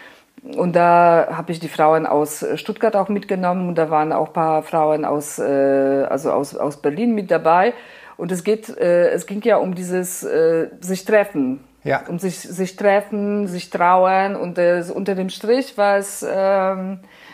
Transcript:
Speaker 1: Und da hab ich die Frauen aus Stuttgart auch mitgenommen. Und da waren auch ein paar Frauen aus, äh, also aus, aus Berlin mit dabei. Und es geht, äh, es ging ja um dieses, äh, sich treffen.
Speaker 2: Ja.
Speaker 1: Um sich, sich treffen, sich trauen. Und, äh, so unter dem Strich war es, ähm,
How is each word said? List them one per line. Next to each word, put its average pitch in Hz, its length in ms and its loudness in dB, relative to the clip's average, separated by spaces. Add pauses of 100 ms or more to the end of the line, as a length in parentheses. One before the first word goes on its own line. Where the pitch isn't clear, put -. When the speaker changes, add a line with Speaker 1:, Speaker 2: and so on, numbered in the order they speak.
(440)
Speaker 1:
Und 175 320 -4
da 175 600 6
hab 165 140 -8
ich 165 100 -6
die 160 100 -10
Frauen 160 360 2
aus 147 400 -2 (100)
Stuttgart 214 400 -2
auch 190 140 0
mitgenommen. 185 600 -2
Und 165 100 -2
da 156 100 0
waren 156 220 0
auch 147 160 0
ein - 60 -20
paar 160 280 0
Frauen 156 440 0
aus, 147 340 -4
äh, 139 680 2
also 143 240 -2
aus, 139 240 -2
aus 147 220 -4
Berlin 208 380 -2
mit 202 160 -4
dabei. 175 420 2 (440)
Und 170 140 -6
es 180 120 -4
geht, 214 340 -2
äh, 175 320 2
es 180 160 -2
ging 202 160 -8
ja 208 160 4
um 185 160 -2
dieses, 180 500 -6
äh, 165 440 2 (120)
sich 185 260 -6
treffen. 202 580 0 (200)
Speaker 2:
Ja. 135 240 -2
Speaker 1:
Um 175 120 -6
sich, 180 180 -6
sich 185 380 -8
treffen, 202 720 0
sich 175 240 -10
trauen. 185 640 4
Und, 175 240 -6
äh, 175 240 4
so 170 100 -8
unter 196 220 -4
dem 185 140 -4
Strich 240 500 -2
war 202 180 4
es, 196 320 -6
ähm, 190 680 -2 (340)